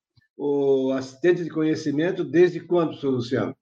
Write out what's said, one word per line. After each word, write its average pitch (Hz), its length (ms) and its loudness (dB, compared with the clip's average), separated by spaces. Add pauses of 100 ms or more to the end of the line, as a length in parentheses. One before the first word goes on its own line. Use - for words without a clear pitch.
(380)
o 139 540 0
assistente 165 520 0
de 156 60 -6
conhecimento 156 720 -2
desde 165 360 2
quando, 170 300 0
professor - 200 -6
Luciano? 117 520 -2